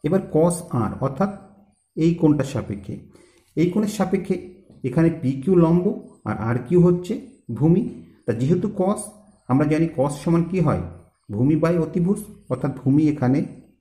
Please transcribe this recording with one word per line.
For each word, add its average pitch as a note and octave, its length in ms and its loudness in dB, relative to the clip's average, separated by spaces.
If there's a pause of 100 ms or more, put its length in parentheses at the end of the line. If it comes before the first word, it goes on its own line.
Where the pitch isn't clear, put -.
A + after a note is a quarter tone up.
এবার F#3 140 0 (140)
cos E3 220 2 (320)
R, G2+ 40 -6 (140)
অর্থাৎ F#3+ 240 -2 (720)
এই E3+ 160 4
কোণটার D3+ 340 4
সাপেক্ষে, - 400 -6 (680)
এই F3 120 4
কোণের G#3 260 -2
সাপেক্ষে F#3 380 -2 (520)
এখানে D#3+ 200 4 (140)
পিকিউ C#3 300 0 (120)
লম্ব F3 200 4 (440)
আর G#2+ 80 -4 (120)
আরকিউ A#2+ 380 2
হচ্ছে F3+ 280 0 (440)
ভূমি। E3+ 240 4 (420)
তা A#2+ 160 -2
যেহেতু F3 260 0 (120)
cos, G3 220 0 (500)
আমরা D3 220 4
জানি D#3+ 140 2 (100)
cos C#3 180 0 (100)
সমান E3+ 260 2
কি F#3 160 -2
হয়? F2+ 160 0 (520)
ভূমি C3+ 280 2
by E3+ 120 2 (100)
অতিভুজ, F#3 360 -2 (320)
অর্থাৎ C3 280 -4
ভূমি C#3 220 2 (100)
এখানে C3 280 2 (400)